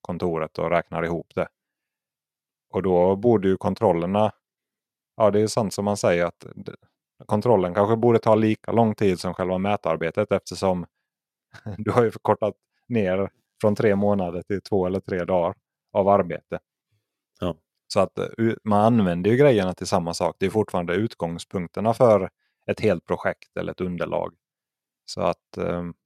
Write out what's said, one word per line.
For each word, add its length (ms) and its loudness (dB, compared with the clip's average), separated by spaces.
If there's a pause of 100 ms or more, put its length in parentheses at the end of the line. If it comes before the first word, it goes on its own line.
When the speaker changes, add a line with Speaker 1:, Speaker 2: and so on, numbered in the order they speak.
Speaker 1:
kontoret 580 -6
och 120 -4
räknar 340 -2
ihop 300 -6
det. 140 -4 (1200)
Och 120 -4
då 340 2
borde 320 2
ju 80 2
kontrollerna... 760 0 (840)
Ja, 140 4
det 100 2
är 60 2
sant 280 -4
som 100 -4
man 120 -2
säger, 280 0
att 300 -8
d-, 180 -16 (540)
kontrollen 480 2
kanske 220 2
borde 220 4
ta 160 4
lika 380 0
lång 220 2
tid 260 0
som 140 -6
själva 240 -4
mätarbetet, 720 -2
eftersom 540 -2 (760)
<laughs> 140 -10
du 120 -6
har 140 4
ju 60 0
förkortat 440 -2 (340)
ner 420 0 (300)
från 140 2
tre 220 2
månader 460 0
till 180 -6
två 260 -2
eller 140 -4
tre 240 -6
dagar 300 0 (420)
av 120 2
arbete. 500 0 (800)
Speaker 2:
Ja. 160 -4 (320)
Speaker 1:
Så 120 0
att, 180 -2
eh, 80 -4 (120)
u-, 260 0
man 160 2
använder 500 2
ju 60 4
grejerna 380 4
till 120 -10
samma 280 -2
sak. 240 -4
Det 80 0
är 40 -4
fortfarande 440 -2
utgångspunkterna 1000 -4
för 360 4 (360)
ett 140 -4
helt 240 0
projekt 520 -6
eller 160 -6
ett 80 -12
underlag. 540 -6 (720)
Så 160 -10
att, 360 -4
ehm, 380 -6 (120)